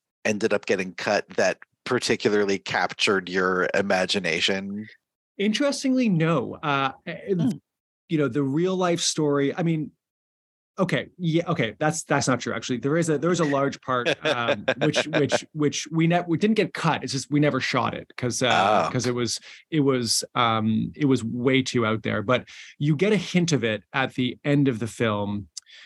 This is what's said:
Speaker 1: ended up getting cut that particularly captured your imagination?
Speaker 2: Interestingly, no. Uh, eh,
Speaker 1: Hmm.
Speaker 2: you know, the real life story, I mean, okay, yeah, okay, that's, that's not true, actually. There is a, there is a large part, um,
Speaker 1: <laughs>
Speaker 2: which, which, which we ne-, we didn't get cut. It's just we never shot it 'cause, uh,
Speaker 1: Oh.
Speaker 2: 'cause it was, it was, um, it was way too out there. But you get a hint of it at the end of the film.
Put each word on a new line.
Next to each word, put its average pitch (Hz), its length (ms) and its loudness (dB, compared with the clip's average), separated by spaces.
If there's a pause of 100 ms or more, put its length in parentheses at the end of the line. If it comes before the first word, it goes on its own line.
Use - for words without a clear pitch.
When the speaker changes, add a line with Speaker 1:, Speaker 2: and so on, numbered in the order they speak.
(240)
Speaker 1:
ended 107 280 0
up 101 140 -2
getting 95 280 -2
cut - 420 -2
that 95 220 2 (260)
particularly 104 720 0
captured 92 720 -2
your 92 460 0
imagination? 98 1120 -2 (500)
Speaker 2:
Interestingly, 254 680 0
no. 156 540 0
Uh, 139 300 0 (140)
eh, 185 280 -6
Speaker 1:
Hmm. 180 140 2 (600)
Speaker 2:
you 160 100 0
know, 139 100 2
the 143 140 0
real 170 340 0
life 175 240 0
story, 143 540 0
I 185 80 -4
mean, 165 280 0 (880)
okay, 160 300 0 (100)
yeah, 165 300 2
okay, 120 300 -2
that's, 156 260 -2
that's 143 240 0
not 123 120 0
true, 117 140 -6
actually. 120 240 -4
There 139 180 -2
is 170 120 0
a, 147 100 0
there 160 120 0
is 170 100 0
a 165 40 2
large 139 360 0
part, 123 280 -2 (180)
um, 120 460 0
Speaker 1:
<laughs> 127 60 -4
Speaker 2:
which, 120 300 0
which, 131 440 0
which 147 380 -2
we 165 160 2
ne-, 175 200 4
we 170 120 0
didn't 214 180 2
get 202 180 0
cut. 139 280 0
It's 131 100 -6
just 135 180 -6
we 147 100 2
never 135 200 2
shot 117 340 0
it - 220 -12
'cause, 123 260 -2
uh, 101 440 4
Speaker 1:
Oh. - 60 -4
Speaker 2:
'cause 120 140 -2
it 123 80 0
was, 120 240 -2 (320)
it 156 100 2
was, 127 420 2 (120)
um, 113 600 2
it 151 120 0
was 131 180 4
way 123 380 2
too 123 240 0
out 110 160 -2
there. 107 200 -2
But 120 240 0 (320)
you 147 180 2
get 202 160 2
a 208 40 4
hint 170 360 0
of 117 120 2
it 107 280 -2
at 131 220 -2
the 127 300 -2
end 143 240 4
of 117 100 0
the 117 80 -4
film. 104 640 -2 (380)